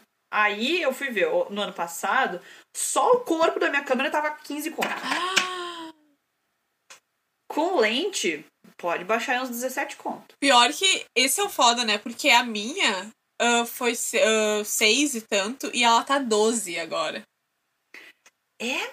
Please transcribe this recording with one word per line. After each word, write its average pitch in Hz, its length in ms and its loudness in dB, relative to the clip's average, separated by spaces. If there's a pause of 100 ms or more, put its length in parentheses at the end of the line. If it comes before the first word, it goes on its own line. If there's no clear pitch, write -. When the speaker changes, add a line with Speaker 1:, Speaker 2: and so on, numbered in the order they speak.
(320)
Speaker 1:
Aí 214 480 0
eu 269 140 0
fui 269 160 -6
ver, 190 160 0
o-, 175 240 0
no 202 120 -6
ano 190 100 -6
passado, 190 680 -2 (340)
só - 400 0
o 494 100 2
corpo 330 340 2
da 339 100 0
minha 285 140 0
câmera 269 300 0
tava 302 180 0
quinze 302 400 -10
conto. - 180 -4
Speaker 2:
<gasps> 349 1000 -2 (1600)
Speaker 1:
Com 339 320 0
lente, 220 640 -2 (320)
pode 175 280 -4
baixar 233 380 -2
uns 262 80 -6
dezessete 262 460 -6
conto. - 420 -12
Speaker 2:
Pior 247 340 6
que 381 320 0 (120)
esse 262 240 2
é - 40 2
o 403 40 -4
foda, 240 360 4
né? 214 140 0
Porque 240 320 -2
a 240 140 6
minha, 220 680 -2 (300)
ah, 240 260 2
foi 240 300 -2
se-, - 240 -2
ah, 214 440 2
seis 247 520 2
e 220 40 -4
tanto, 214 540 -2
e 240 80 0
ela 233 220 6
tá 277 160 0
doze 214 580 0
agora. 165 440 -4 (1400)
Speaker 1:
É, 330 320 -4